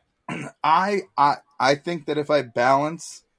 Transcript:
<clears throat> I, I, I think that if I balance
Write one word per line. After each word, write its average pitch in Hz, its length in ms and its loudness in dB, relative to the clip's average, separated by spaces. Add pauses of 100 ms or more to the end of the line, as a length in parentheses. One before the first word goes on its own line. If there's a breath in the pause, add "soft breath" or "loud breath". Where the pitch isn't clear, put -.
(280)
<clears throat> 156 220 -10 (140)
I, 185 380 2 (140)
I, 139 200 2 (240)
I 139 160 4
think 165 300 -8
that 151 120 -4
if 147 100 -4
I 147 140 2
balance 135 800 -2 (160)